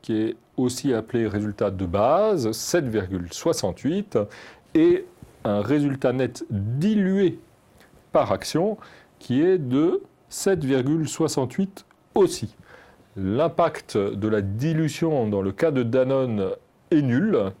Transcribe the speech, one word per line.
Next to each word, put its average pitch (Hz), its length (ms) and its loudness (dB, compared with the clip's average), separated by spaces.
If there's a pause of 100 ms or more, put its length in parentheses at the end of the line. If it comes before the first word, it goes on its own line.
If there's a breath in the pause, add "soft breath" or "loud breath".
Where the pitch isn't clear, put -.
qui 110 160 -4
est 110 200 -2 (200)
aussi 127 380 -2
appelé 113 320 -2
résultat 104 460 -2
de 92 140 -4
base, 131 640 2
sept 165 320 -2
virgule 95 480 -4
soixante-huit, 160 840 -4 (600 loud breath)
et 175 300 4 (360)
un 104 180 0
résultat 135 520 0
net 127 380 -4
dilué 185 920 0 (720 soft breath)
par 131 180 2
action 165 480 -2 (400 loud breath)
qui 127 240 0
est 185 160 4
de 156 440 0 (260)
sept 185 360 -2
virgule 135 440 0
soixante-huit 156 760 -2 (300)
aussi. - 420 2 (640 loud breath)
L'impact 151 800 0
de 104 280 -2
la 107 140 2
dilution 143 880 0
dans 101 140 0
le 98 100 -2
cas 165 180 0
de 131 120 0
Danone 123 680 0 (380)
est 151 120 4
nul. 139 360 2 (220)